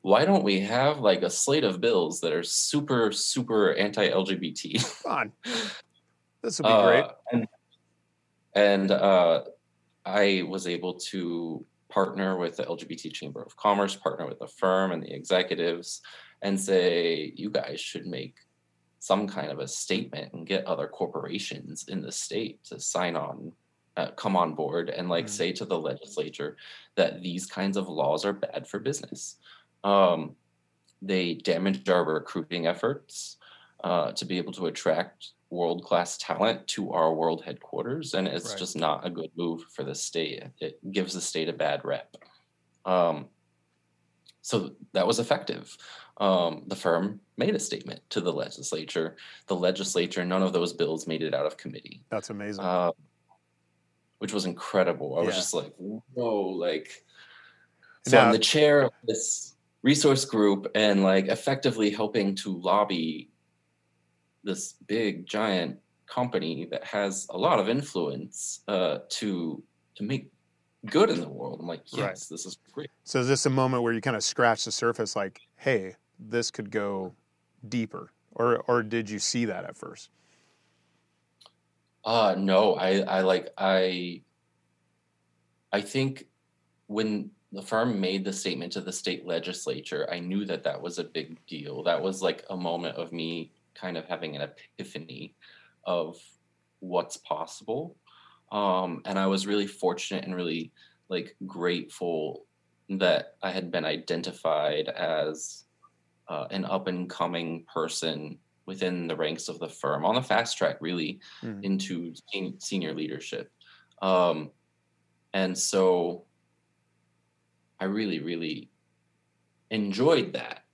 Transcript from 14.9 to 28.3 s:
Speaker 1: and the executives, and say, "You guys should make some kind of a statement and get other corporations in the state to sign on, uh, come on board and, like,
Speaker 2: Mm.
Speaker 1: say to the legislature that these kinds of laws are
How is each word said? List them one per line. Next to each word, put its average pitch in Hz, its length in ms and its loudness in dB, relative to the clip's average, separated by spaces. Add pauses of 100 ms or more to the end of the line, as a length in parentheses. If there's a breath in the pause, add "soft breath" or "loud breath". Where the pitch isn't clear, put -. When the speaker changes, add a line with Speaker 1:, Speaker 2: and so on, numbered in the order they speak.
Speaker 1:
and 80 120 -4
the 73 100 -10
executives, 85 880 0 (400 loud breath)
and 98 180 0
say, 85 760 2
"You 101 140 -6
guys - 320 -4
should - 240 -10
make 65 300 -8 (680)
some 101 240 2
kind 76 240 -6
of 71 60 -6
a 67 100 -6
statement - 640 -4
and - 140 -12
get - 200 -2
other 78 220 -2
corporations - 1000 -8
in 92 160 -6
the - 80 -10
state - 520 -6
to - 160 -14
sign - 360 -2
on, - 360 -6 (460)
uh, - 140 -2
come 98 240 0
on 85 180 4
board 78 380 -2
and, 90 180 -4
like, 85 160 2
Speaker 2:
Mm. - 40 -10
Speaker 1:
say 87 240 0
to - 120 -6
the 87 140 0
legislature 73 760 -6 (400 loud breath)
that 90 280 2
these 90 240 -6
kinds 98 300 -2
of 92 120 -4
laws 76 360 0
are 101 80 2